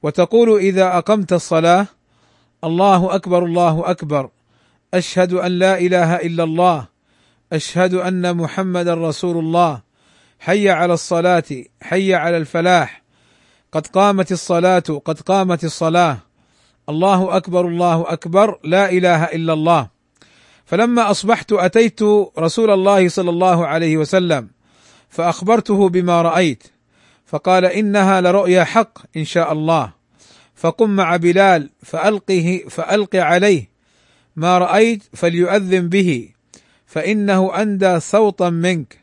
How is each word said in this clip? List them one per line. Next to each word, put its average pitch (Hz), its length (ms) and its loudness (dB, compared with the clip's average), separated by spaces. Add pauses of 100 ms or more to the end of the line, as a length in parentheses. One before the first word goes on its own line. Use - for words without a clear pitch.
وتقول 214 560 2
إذا 185 400 2
أقمت 202 340 0
الصلاة: 175 540 2 (760)
الله 180 500 2
أكبر، 180 300 0
الله 170 460 0
أكبر، 147 400 -6 (640)
أشهد 180 380 -2
أن 180 200 -2
لا 185 260 0
إله 175 380 2
إلا 170 280 -4
الله، 160 420 0 (680)
أشهد 180 420 -2
أن 180 420 -2
محمدا 175 580 -4
رسول 165 440 -4
الله، 160 440 0 (580)
حي 202 300 0
على 175 240 2
الصلاة، 170 500 0 (380)
حي 190 320 0
على 170 220 -2
الفلاح، 165 680 0 (680)
قد 156 140 -4
قامت 190 460 0
الصلاة، 170 720 0
قد 165 160 -6
قامت 185 440 0
الصلاة، 165 540 0 (680)
الله 185 480 0
أكبر، 180 320 -2
الله 170 440 -2
أكبر، 180 520 0
لا 185 260 0
إله 175 340 2
إلا 165 280 -4
الله.' 156 360 0 (760)
فلما 226 460 0
أصبحت 208 420 -2
أتيت 202 480 0 (380)
رسول 190 320 0
الله 190 380 2
صلى 175 220 -2
الله 175 360 0
عليه 160 300 -2
وسلم 156 520 -2 (600)
فأخبرته 196 800 0
بما 175 340 0
رأيت، 165 400 -2 (640)
فقال: 185 380 0
'إنها 196 560 2
لرؤيا 180 440 2
حق - 340 -2 (180)
إن 156 80 -4
شاء 160 280 -2
الله، 151 400 -2 (640)
فقم 208 360 0
مع 180 260 0
بلال 175 540 2 (120)
فألقه، 180 880 -2
فألق 185 460 -4
عليه 175 520 2 (680)
ما 175 220 2
رأيت 202 440 2 (100)
فليؤذن 180 760 0
به، 170 400 0 (580)
فإنه 190 760 -2
أندى 190 380 0
صوتا 202 500 0
منك.' 170 520 -4